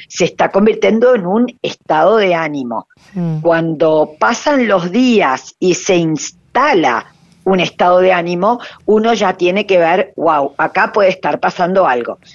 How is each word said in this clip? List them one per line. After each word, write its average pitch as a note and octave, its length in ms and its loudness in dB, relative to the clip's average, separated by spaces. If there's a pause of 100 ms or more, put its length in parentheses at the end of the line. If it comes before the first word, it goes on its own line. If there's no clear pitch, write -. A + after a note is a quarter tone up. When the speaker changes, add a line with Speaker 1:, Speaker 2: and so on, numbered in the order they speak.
Speaker 1:
se - 180 -4
está E3 260 -2
convirtiendo A3 640 2
en F#3 100 -2
un A#3 380 -2
estado D#3+ 540 0
de F#3+ 180 2
ánimo. C#3 520 -6 (280)
Speaker 2:
Mm. E3 260 -4
Speaker 1:
Cuando D#3+ 800 0
pasan A#3+ 480 0
los F3+ 240 0
días G3+ 680 0
y F3 140 2
se F#3 220 -2
instala D#3+ 1120 -2 (380)
un F#3 160 0
estado F3+ 380 0
de F#3 140 4
ánimo, F3+ 460 -2 (260)
uno A3 300 2
ya F#3+ 180 0
tiene F#3 320 -2
que F#3+ 140 2
ver, F3+ 380 0
"Wow, D3 400 0
acá F#3 340 -2
puede G3+ 180 2
estar D3+ 300 -4
pasando F3+ 480 0
algo. A#2 320 -4 (160)